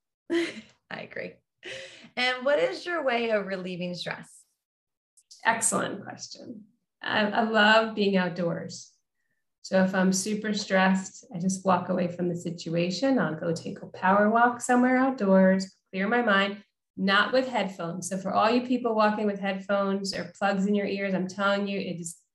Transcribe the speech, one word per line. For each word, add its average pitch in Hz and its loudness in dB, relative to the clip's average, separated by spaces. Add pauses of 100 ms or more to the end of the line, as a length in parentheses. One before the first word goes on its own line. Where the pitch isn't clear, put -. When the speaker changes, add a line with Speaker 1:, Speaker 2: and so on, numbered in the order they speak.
(120)
Speaker 1:
<laughs> - -14
I - -6
agree. - -12 (800)
And 254 -2
what 403 2
is 381 -2
your 339 -2
way 240 0
of 208 0
relieving 180 -6
stress? 165 -10 (1120)
Speaker 2:
Excellent - 0
question. - -16 (380)
I, - -2
I - 0
love 220 4
being 196 2
outdoors. 170 -4 (680)
So 190 2
if 185 0
I'm 185 4
super 214 -2
stressed, 190 0
I 180 -8
just 190 -2
walk 180 2
away 185 0
from 175 -4
the 170 -2
situation. 175 -2
I'll 156 0
go 170 -2
take - -8
a - -14
power 202 2
walk 240 4
somewhere 254 4
outdoors, 190 4 (180)
clear 190 -2
my 240 2
mind, 202 2 (400)
not 196 2
with 254 2
headphones. 190 -4
So 185 -4
for 185 -4
all 208 4
you 247 4
people 240 0
walking 214 2
with 196 -2
headphones 196 -2
or 170 -8
plugs 196 0
in 208 2
your 202 0
ears, 196 -2
I'm 185 -2
telling 202 0
you, 196 -4
it 170 -8
is 170 -12 (180)